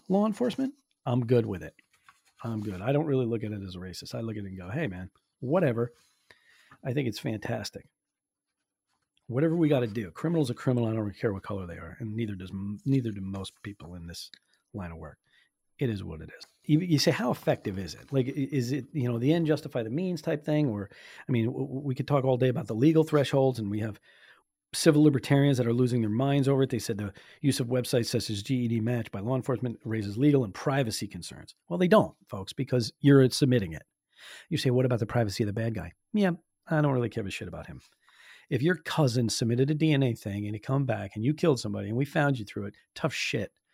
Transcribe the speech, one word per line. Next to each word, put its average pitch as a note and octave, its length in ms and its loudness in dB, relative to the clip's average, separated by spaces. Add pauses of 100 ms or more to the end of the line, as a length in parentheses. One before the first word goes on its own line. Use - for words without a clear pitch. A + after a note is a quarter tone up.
law G3+ 160 2
enforcement, B3 480 -2 (320)
I'm B2 200 0
good A#2 200 4
with F#2+ 180 -6
it. - 100 -14 (720)
I'm A2+ 180 -4
good. G2 200 -6
I A#2+ 100 -2
don't D3 160 0
really C3 180 2
look A2+ 180 -2
at G#2+ 80 -6
it G2+ 120 -8
as F#2 120 -10
a F2+ 40 -12
racist. F#2 340 -12
I A#2+ 80 -8
look A2+ 160 -8
at G#2 60 -8
it G2 60 -10
and F#2+ 80 -12
go, F2+ 120 -12
"Hey, D3 160 -4
man, F#2 240 -8 (300)
whatever." B2+ 520 0 (920)
I C3 80 -4
think C3+ 140 -2
it's G#2+ 100 -6
fantastic. A2 720 -8 (1400)
Whatever D#3 300 0
we E3 140 4
gotta B2+ 180 4
do. G2+ 240 -6
Criminal's D#3 400 0
a - 20 -4
criminal. A#2+ 340 0
I A2 60 0
don't A2 80 -2
really G2+ 160 -6
care A2 160 0
what F#2+ 80 -6
color F#2+ 240 -8
they E2+ 120 -12
are, - 220 -16
and G#2+ 160 -8
neither A2 200 -4
does F#2 160 -12
m-, G2+ 340 -8
neither C3 260 0
do G2+ 100 -10
most F#2+ 320 -8 (100)
people F2+ 320 -14
in E2+ 100 -14
this - 240 -14 (440)
line F2+ 180 -10
of E2 60 -14
work. D2+ 200 -16 (600)
It C3+ 100 0
is G2 140 -4
what D#2+ 180 -10
it D#2 160 -16
is. - 80 -20 (180)
You, D#3 180 4
you E3+ 180 2
say, - 100 4
"How G#3+ 220 0
effective A2 480 -4
is E2+ 160 -10
it?" - 180 -12
Like, C3 140 2
i-, C3+ 240 -4
is B2+ 200 0
it, C3+ 220 -4
you B2 180 0
know, A#2 60 -2
the C3 160 2
end E3+ 140 2
justify C#3 340 0
the A2+ 80 -6
means F3 320 -4
type D#3 240 -4
thing? D3+ 220 2
Or, G2+ 240 -4 (360)
I - 40 -4
mean, A2+ 140 4
w-, C3 200 -4
w-, C#3 220 -6
we C3 80 -2
could C3 120 -4
talk C#3+ 160 2
all C3 140 2
day B2+ 120 2
about B2+ 180 -4
the A2+ 80 -4
legal D#3 280 6
thresholds, C3+ 540 2
and G2+ 140 -4
we G#2+ 80 -2
have G#2+ 200 -6 (720)
civil D3+ 280 6
libertarians C#3 560 6
that A#2+ 80 0
are A#2 80 2
losing B2 280 2
their A2 80 0
minds C3+ 400 2
over C#3 120 4
it. C3 80 2
They B2+ 80 0
said G#2+ 200 -4
the G2+ 160 -6 (260)
use C#3 220 2
of A#2+ 60 0
websites B2 400 0
such - 220 -2
as G2+ 140 -4
G C3+ 120 -2
E B2 120 0
D A2+ 140 0
Match A#2 300 -2
by G2 100 -8
law B2+ 160 -2
enforcement A#2+ 480 -4
raises G#2+ 320 -4
legal C#3 260 6
and F#2+ 100 -6
privacy C3 540 -2
concerns. - 480 -14 (140)
Well, F3 100 -4
they F3+ 80 4
don't, E3+ 260 4 (140)
folks, G2 240 -10
because B2+ 480 -2
you're C#3 300 10
submitting B2 420 2
it. D#2 120 -12 (680)
You D#3+ 80 -2
say, - 120 0
"What B2+ 160 4
about A#2+ 140 0
the A#2 60 0
privacy A2+ 380 0
of G#2 40 2
the G2 60 -4
bad A2+ 200 -2
guy?" E2+ 200 -8 (180)
Yeah, G3+ 200 4 (360)
I D#3 140 2
don't D3 100 4
really B2 160 0
give G#2+ 180 -4
a F#2+ 60 -6
shit - 160 -10
about E2 200 -12
him. C#2 120 -14 (720)
If B2 120 0
your E3+ 140 2
cousin B2 540 2
submitted B2+ 420 2
a - 20 2
D D#3 200 4
N C3+ 100 4
A A#2+ 100 2
thing G#2 340 -6
and G#2+ 80 -6
it G#2+ 80 -12
come C#3 200 0
back G2+ 320 -4
and G#2+ 80 -4
you C#3+ 100 2
killed D3+ 280 2
somebody G2+ 260 -6
and A2 100 -4
we C#3+ 80 0
found C#3+ 320 0
you G#2 60 -8
through G2+ 220 -8
it, G2+ 100 -12 (180)
tough - 200 -4
shit. - 400 -4 (200)